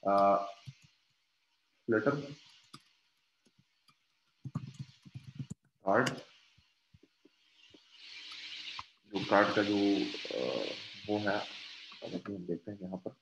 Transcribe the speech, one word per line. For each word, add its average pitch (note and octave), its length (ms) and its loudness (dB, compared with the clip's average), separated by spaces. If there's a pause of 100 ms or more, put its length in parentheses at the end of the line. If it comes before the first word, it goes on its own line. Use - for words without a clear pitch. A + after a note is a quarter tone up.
आ, G2 280 6 (1500)
लेटर C3+ 340 2 (3750)
Card, G2+ 240 6 (3000)
जो F#2+ 160 0
card G#2 260 8
का G#2+ 80 4
जो, G#2 120 2
आ, G2+ 640 2 (680)
वो G#2 100 2
है, G#2 180 0 (680)
अगर - 240 -8
हम G2 180 -8
देखते F2 260 -6
हैं G2+ 100 -10
यहाँ F#2 160 -10
पर। - 140 -10 (100)